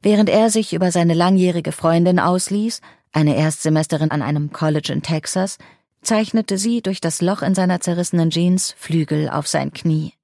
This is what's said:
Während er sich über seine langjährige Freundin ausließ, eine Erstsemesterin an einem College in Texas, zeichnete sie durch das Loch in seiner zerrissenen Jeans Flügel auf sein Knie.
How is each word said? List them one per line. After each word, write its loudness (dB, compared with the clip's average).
Während 4
er 4
sich -2
über 0
seine 2
langjährige 2
Freundin 2
ausließ, -2
eine 2
Erstsemesterin 0
an -4
einem -4
College -2
in -4
Texas, -4
zeichnete -2
sie -2
durch -6
das -4
Loch 0
in 0
seiner 0
zerrissenen 0
Jeans 0
Flügel -2
auf -4
sein -2
Knie. -2